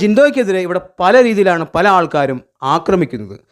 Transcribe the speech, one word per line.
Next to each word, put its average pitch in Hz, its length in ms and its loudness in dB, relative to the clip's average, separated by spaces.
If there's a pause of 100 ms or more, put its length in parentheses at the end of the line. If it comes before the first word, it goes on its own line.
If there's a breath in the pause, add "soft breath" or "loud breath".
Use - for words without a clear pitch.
ജിൻഡോയ്ക്കെതിരെ 208 640 2
ഇവിടെ 180 160 -6 (200)
പല 233 260 4
രീതിയിലാണ് 185 360 0 (120)
പല 185 100 0 (120)
ആൾക്കാരും 139 420 -2 (340)
ആക്രമിക്കുന്നത്. 139 600 -4 (140)